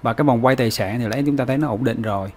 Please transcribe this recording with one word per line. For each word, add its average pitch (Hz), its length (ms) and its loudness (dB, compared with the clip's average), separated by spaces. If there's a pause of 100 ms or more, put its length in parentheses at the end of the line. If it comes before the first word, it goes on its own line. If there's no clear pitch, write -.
Và 117 100 0
cái 147 120 0
vòng 123 200 4
quay 131 120 6
tài 117 140 2
sản 104 280 -2
thì 120 80 -4
lấy 120 200 -2
chúng 143 100 0
ta 131 80 0
thấy 131 140 -2
nó 151 100 0
ổn 113 160 -2
định 117 180 -2
rồi. 98 340 -4